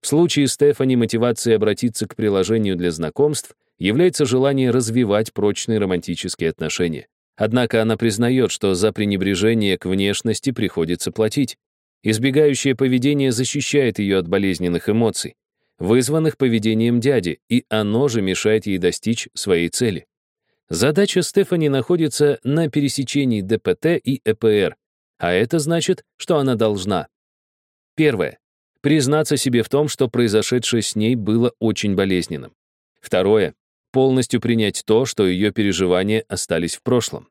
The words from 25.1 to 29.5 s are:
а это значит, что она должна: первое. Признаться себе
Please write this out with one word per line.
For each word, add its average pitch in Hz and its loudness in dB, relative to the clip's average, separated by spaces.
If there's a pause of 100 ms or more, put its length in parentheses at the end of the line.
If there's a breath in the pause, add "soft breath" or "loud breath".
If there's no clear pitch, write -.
а 85 0
это 113 0
значит, 165 -2 (120)
что 165 -2
она 135 2
должна: 101 -2 (880)
первое. 117 0 (420)
Признаться 147 2
себе 120 0